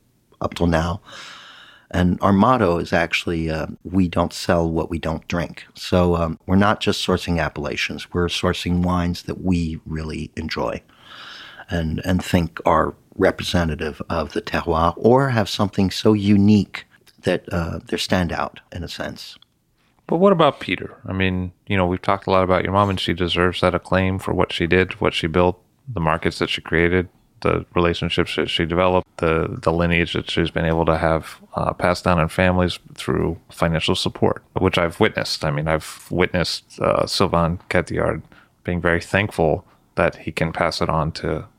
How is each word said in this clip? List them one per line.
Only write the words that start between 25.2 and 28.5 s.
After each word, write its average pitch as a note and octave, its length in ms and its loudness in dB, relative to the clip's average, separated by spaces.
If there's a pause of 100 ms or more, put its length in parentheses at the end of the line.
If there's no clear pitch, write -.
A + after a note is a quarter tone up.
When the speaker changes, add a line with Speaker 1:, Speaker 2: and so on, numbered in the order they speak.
Speaker 2:
built, F2+ 300 2 (300)
the G#2+ 100 -6
markets E2 420 0
that E2+ 100 -2
she - 100 -4
created, E2+ 480 0 (320)
the E2+ 340 0
relationships E2+ 640 0
that D2+ 120 -2
she - 160 -2